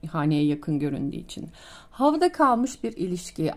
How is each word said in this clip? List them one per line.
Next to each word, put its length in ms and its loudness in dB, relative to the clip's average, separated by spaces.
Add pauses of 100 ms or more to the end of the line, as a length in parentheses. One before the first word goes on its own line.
haneye 380 2
yakın 340 0
göründüğü 360 -4
için. 340 -12 (420)
Havada 400 2
kalmış 520 2
bir 140 -6
ilişki, 600 -4